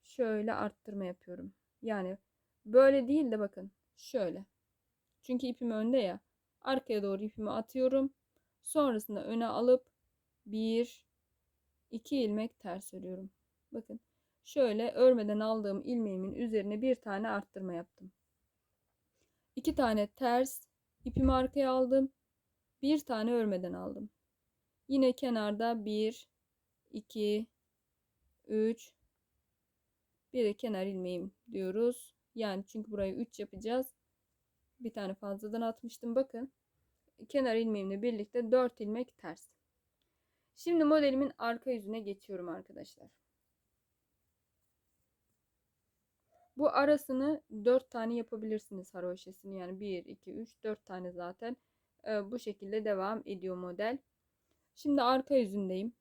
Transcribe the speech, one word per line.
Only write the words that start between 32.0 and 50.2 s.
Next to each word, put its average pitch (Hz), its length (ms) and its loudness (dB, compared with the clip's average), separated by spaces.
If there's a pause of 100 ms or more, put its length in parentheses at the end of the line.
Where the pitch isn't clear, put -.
Yani 202 320 -4
çünkü 214 240 -12
burayı 196 240 -4
üç - 240 -8
yapacağız. 220 560 -4 (840)
Bir 233 140 -8
tane 196 200 -6
fazladan 208 480 -6
atmıştım. 233 540 -6
Bakın. 262 360 -2 (800)
Kenar 254 260 2
ilmeğimle 202 460 0
birlikte 226 500 -2
dört 247 300 4
ilmek 226 360 -6
ters. - 320 -14 (1040)
Şimdi 339 280 2
modelimin 285 540 4
arka 233 340 -4
yüzüne 220 280 -6
geçiyorum 196 500 -10
arkadaşlar. - 600 -14 (3500)
Bu 294 120 2
arasını 285 840 2
dört 233 380 2
tane 233 260 -4
yapabilirsiniz 214 800 -8
haroşesini. 185 640 -10
Yani 185 220 -10
bir, 190 260 -8
iki, - 260 -18